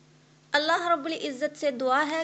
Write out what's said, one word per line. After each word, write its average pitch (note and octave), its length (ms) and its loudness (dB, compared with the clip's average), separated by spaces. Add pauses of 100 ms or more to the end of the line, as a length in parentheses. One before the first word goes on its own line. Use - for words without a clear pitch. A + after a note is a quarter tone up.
(520)
اللہ E4 360 2
رب D#4+ 180 2
العزت D4 540 -4
سے D4 120 0
دعا C4 380 2
ہے D#4+ 140 -2